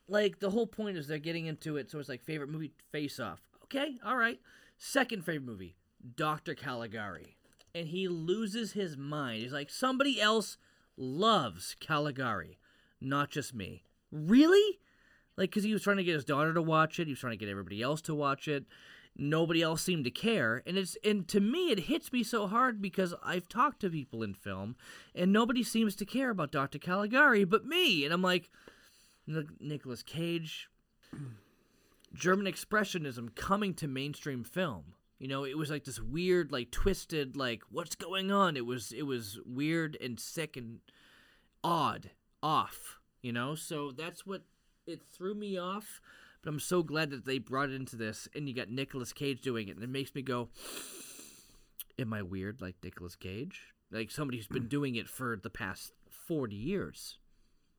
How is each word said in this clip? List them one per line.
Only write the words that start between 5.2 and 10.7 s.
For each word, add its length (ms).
favorite 200
movie, 320
Doctor 380
Caligari. 840
And 100
he 220
loses 640
his 240
mind. 460
He's 100
like, 180
"Somebody 500
else 380